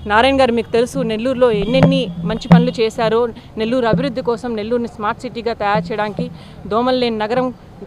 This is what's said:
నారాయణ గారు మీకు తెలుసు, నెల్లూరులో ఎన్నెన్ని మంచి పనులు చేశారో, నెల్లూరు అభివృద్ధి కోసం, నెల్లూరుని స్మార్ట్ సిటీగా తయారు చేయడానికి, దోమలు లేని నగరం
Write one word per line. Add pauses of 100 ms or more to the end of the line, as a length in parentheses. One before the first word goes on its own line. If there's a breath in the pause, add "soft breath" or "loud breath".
నారాయణ
గారు
మీకు
తెలుసు,
నెల్లూరులో
ఎన్నెన్ని (160)
మంచి
పనులు (100)
చేశారో, (280 loud breath)
నెల్లూరు
అభివృద్ధి
కోసం,
నెల్లూరుని
స్మార్ట్
సిటీగా
తయారు
చేయడానికి, (360 loud breath)
దోమలు
లేని
నగరం (320)